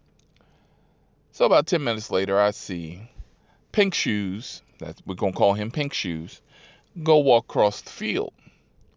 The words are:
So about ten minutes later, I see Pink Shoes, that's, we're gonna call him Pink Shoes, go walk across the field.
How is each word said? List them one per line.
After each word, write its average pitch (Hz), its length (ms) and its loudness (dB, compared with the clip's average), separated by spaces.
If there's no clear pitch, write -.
So - 140 2
about 170 220 4
ten 160 160 0
minutes 110 260 -4
later, 95 300 2
I 104 120 4
see 90 560 -10
Pink 196 220 2
Shoes, 104 720 -4
that's, 82 260 -12
we're 92 100 -8
gonna 95 180 -2
call 101 200 4
him 107 160 -4
Pink 143 240 -6
Shoes, 85 480 -8
go 156 160 4
walk 127 260 6
across 104 360 2
the - 100 -18
field. 107 420 -4